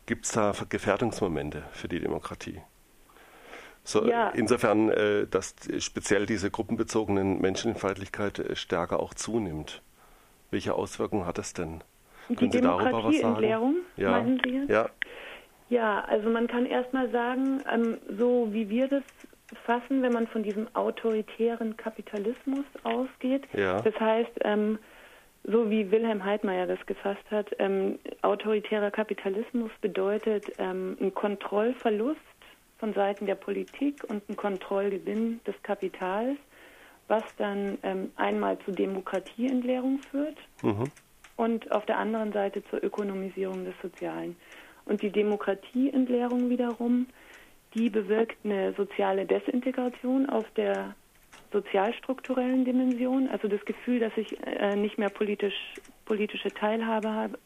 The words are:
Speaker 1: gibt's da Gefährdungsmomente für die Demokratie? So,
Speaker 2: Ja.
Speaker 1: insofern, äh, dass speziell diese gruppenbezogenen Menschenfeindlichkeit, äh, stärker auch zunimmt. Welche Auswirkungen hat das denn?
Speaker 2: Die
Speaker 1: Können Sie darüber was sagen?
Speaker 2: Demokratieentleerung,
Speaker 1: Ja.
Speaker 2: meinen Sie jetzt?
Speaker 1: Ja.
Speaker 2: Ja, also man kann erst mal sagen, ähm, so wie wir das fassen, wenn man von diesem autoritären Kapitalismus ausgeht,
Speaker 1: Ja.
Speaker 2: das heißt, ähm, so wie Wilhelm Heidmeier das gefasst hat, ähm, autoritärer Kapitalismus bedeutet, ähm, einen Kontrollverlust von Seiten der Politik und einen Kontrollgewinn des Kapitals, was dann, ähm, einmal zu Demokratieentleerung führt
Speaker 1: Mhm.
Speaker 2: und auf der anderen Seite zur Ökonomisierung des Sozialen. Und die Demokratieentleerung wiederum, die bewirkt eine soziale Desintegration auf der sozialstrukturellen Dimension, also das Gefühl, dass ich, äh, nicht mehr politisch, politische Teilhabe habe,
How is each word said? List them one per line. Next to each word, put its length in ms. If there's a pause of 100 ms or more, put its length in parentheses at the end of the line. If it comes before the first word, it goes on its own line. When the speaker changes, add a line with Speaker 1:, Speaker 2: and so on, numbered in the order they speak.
Speaker 1:
gibt's 260
da 220 (160)
Gefährdungsmomente 1000
für 160
die 120
Demokratie? 640 (1200)
So, 240
Speaker 2:
Ja. 220
Speaker 1:
insofern, 600
äh, 360
dass 300 (240)
speziell 460
diese 260
gruppenbezogenen 880
Menschenfeindlichkeit, 1000
äh, 160
stärker 440
auch 140
zunimmt. 680 (720)
Welche 220
Auswirkungen 520
hat 120
das 160
denn? 280 (460)
Speaker 2:
Die 80
Speaker 1:
Können 160
Sie 100
darüber 240
was 60
sagen? 100 (100)
Speaker 2:
Demokratieentleerung, 640 (200)
Speaker 1:
Ja. 160
Speaker 2:
meinen 320
Sie 80
jetzt? 180
Speaker 1:
Ja. 200 (800)
Speaker 2:
Ja, 360
also 240
man 180
kann 180
erst 280
mal 180
sagen, 500 (100)
ähm, 260 (200)
so 340
wie 180
wir 180
das 160 (600)
fassen, 360
wenn 120
man 140
von 160
diesem 320
autoritären 1000
Kapitalismus 880 (180)
ausgeht, 600 (100)
Speaker 1:
Ja. 280
Speaker 2:
das 180
heißt, 320 (100)
ähm, 360 (680)
so 260
wie 220
Wilhelm 320
Heidmeier 440
das 200
gefasst 440
hat, 280
ähm, 380 (260)
autoritärer 680
Kapitalismus 800 (100)
bedeutet, 640 (120)
ähm, 420
einen 140
Kontrollverlust 1080 (600)
von 140
Seiten 340
der 80
Politik 720
und 200
einen 100
Kontrollgewinn 1080
des 180
Kapitals, 760 (720)
was 160 (140)
dann, 460
ähm, 320
einmal 440
zu 120
Demokratieentleerung 1300 (100)
führt 280 (260)
Speaker 1:
Mhm. 220 (500)
Speaker 2:
und 360
auf 140
der 120
anderen 340
Seite 380
zur 140
Ökonomisierung 800
des 160
Sozialen. 540 (540)
Und 140
die 80
Demokratieentleerung 1400
wiederum, 560 (720)
die 160
bewirkt 520
eine 300
soziale 540
Desintegration 1000
auf 180 (120)
der 380 (580)
sozialstrukturellen 1120
Dimension, 640
also 180
das 180
Gefühl, 340
dass 180
ich, 180 (100)
äh, 300
nicht 220
mehr 120
politisch, 440 (520)
politische 460
Teilhabe 600
habe, 340